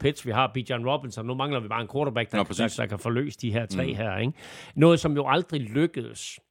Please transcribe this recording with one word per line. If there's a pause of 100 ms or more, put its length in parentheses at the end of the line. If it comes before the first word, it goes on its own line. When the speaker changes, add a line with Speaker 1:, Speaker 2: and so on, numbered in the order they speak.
Speaker 1:
Pitts,
vi
har
Bijan
Robinson,
nu
mangler
vi
bare
en
quarterback,
der,
Speaker 2:
Nå,
Speaker 1:
der,
Speaker 2:
præcis.
Speaker 1:
der
kan
forløse
de
her
tre
Speaker 2:
Mm.
Speaker 1:
her,"
ikke? (420)
Noget,
som
jo
aldrig
lykkedes (100)